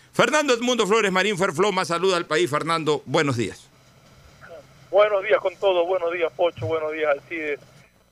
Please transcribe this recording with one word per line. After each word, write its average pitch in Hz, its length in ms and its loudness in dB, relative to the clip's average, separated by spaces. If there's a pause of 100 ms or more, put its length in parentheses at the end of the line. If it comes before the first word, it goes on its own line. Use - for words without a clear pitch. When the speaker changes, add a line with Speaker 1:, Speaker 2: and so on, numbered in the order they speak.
(120)
Speaker 1:
Fernando 269 400 2
Edmundo 233 340 0
Flores 202 240 2
Marín 185 280 0
Ferfloma 185 480 0
saluda 170 320 0
al 170 80 -6
país. 156 240 0
Fernando, 151 560 -2
buenos 143 320 0
días. 95 300 -8 (1200)
Speaker 2:
Buenos 202 340 4
días 190 160 2
con 180 160 -4
todos, 180 300 2
buenos 175 260 -2
días, 170 200 -2
Pocho, 170 340 -2
buenos 156 260 -4
días, 151 180 -2
Alcides. 147 500 -6 (520)